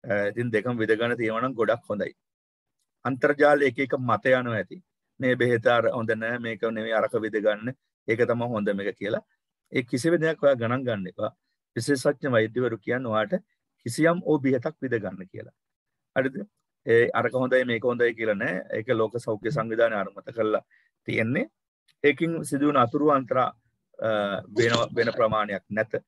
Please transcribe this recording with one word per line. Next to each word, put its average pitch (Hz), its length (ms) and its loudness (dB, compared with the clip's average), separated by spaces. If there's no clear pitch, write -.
අ, - 100 -4
ඉතින් 117 240 -4
දෙකම 113 260 0
විඳ 110 200 2
ගන්න 117 200 -2
තියෙනවා 113 260 -2
නම් 131 100 -4
ගොඩක් 113 360 0
හොඳයි. 101 240 -6
අන්තර්ජාලයේ 143 640 4
එක 123 120 -2
එක 135 200 -2
මත 120 260 -2
යනවා 123 340 2
ඇති. - 240 -10
මේ 127 160 2
බෙහෙත 123 320 2
අර 120 240 4
හොඳ 117 240 -4
නෑ, 113 240 -6
මේක 113 220 -6
නෙවෙයි, 113 320 -4
අරක 107 200 0
විඳ 110 300 -2
ගන්න. 107 320 0
ඒක 113 200 0
තමයි 120 200 0
හොඳ 107 260 -2
මේක 98 240 -4
කියලා. 104 260 -4
ඒ 131 100 0
කිසිම 151 360 0
දෙයක් 160 240 -2
ඔයා 139 120 6
ගණන් 120 280 -2
ගන්න 104 240 -4
එපා. 98 240 -8
විශේෂඥ 135 560 0
වෛද්‍යවරු 113 460 2
කියන්නේ 120 360 -4
ඔයාට 107 200 0
කිසියම් 165 380 2
ඕ 151 160 2
බෙහෙතක් 131 400 0
විඳ 120 240 -4
ගන්න 95 240 -10
කියලා. - 280 -18
හරිද? 131 220 -2
ඒ 117 280 4
අරක 117 200 -2
හොඳයි, 127 320 2
මේක 117 180 -2
හොඳයි 120 300 2
කියලා 110 220 -2
නෑ. 127 200 -4
ඒක 107 160 -6
ලෝක 110 300 0
සෞඛ්‍ය 110 320 -4
සංවිධානය 113 440 0
අනුමත 98 400 -6
කරලා 110 280 0
තියෙන්නේ. 120 380 -2
ඒකින් 147 280 2
සිදුවන 143 340 0
අතුරු 143 340 4
අන්තරා, 127 380 2
අ, 110 100 -2
වෙන, 117 260 2
වෙන 117 200 2
ප්‍රමාණයක් 107 560 0
නැත. 107 240 -2